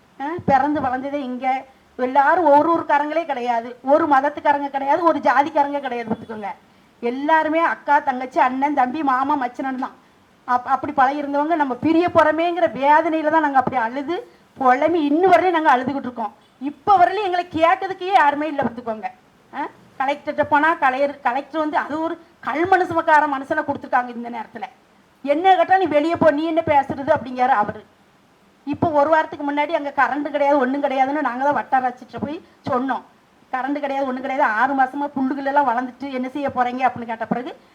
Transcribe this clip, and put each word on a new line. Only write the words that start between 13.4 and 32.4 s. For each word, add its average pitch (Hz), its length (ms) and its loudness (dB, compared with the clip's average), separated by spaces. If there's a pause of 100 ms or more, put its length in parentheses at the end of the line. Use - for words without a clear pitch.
நாங்க 285 160 0
அப்படி 262 180 2
அழுது 269 560 -4 (280)
புலம்பி, 262 340 2
இன்னும் 320 360 2
வரையும் 339 340 4
நாங்க 311 140 4
அழுதுகிட்டு 262 300 -6
இருக்கோம். 233 260 -8 (260)
இப்ப 294 380 0
வரையிலும் 370 280 2
எங்களை 359 260 -2
கேட்கறதுக்கே 370 600 0
யாருமே 302 360 2
இல்ல, 285 140 -4
பார்த்துக்கோங்க. 220 440 -8 (480)
ஆ? 277 140 -8 (320)
கலெக்டர்கிட்ட 285 440 -4
போனா, 302 320 2
கலையர்-, 285 460 0
கலெக்டர் 277 400 -4
வந்து, 311 160 -4
அது 311 240 -4
ஒரு 330 180 -6 (200)
கல் 294 300 -2
மனுஷமக்கார 330 580 2
மனுஷனை 285 360 -4
கொடுத்துருக்காங்க 262 520 -4
இந்த 233 140 -10
நேரத்துல. 226 340 -12 (600)
"என்ன 330 320 4
கேட்டா, 349 220 4
நீ 381 80 0
வெளியே 302 300 0
போ, 320 160 4
நீ 294 140 0
என்ன 330 200 0
பேசுறது?" 285 520 0
அப்படிங்கிறாரு 254 460 0
அவரு. 214 200 -10 (840)
இப்போ 294 240 -2
ஒரு 294 200 2
வாரத்துக்கு 320 420 -4
முன்னாடி 294 200 -4
அங்க 294 260 -4
கரண்ட் 285 340 -2
கிடையாது, 285 280 2
ஒண்ணும் 269 240 -2
கிடையாதுன்னு 269 380 -2
நாங்க 254 220 -4
தான் 285 100 2
வட்டார 254 360 -2
ஆட்சியர்கிட்ட 240 320 -14
போய் 311 240 -8 (240)